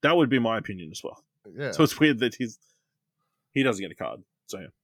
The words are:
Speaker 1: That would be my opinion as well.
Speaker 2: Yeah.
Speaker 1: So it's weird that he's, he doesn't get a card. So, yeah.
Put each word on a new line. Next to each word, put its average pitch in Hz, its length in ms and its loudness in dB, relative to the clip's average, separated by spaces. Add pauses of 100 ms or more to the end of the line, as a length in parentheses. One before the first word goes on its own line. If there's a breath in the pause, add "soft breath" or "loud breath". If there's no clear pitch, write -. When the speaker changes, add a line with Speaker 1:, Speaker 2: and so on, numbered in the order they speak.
Speaker 1:
That 160 160 4
would 151 140 6
be 131 80 2
my 113 180 0
opinion 92 340 -10
as - 140 -16
well. - 180 -12 (320)
Speaker 2:
Yeah. 123 180 -8
Speaker 1:
So 160 120 4
it's - 160 0
weird 147 200 4
that 120 140 0
he's, 117 240 -8 (920)
he 139 100 2
doesn't 113 200 0
get 85 100 -10
a - 20 -16
card. - 280 -10 (240)
So, 98 140 -12
yeah. 87 60 -16 (180)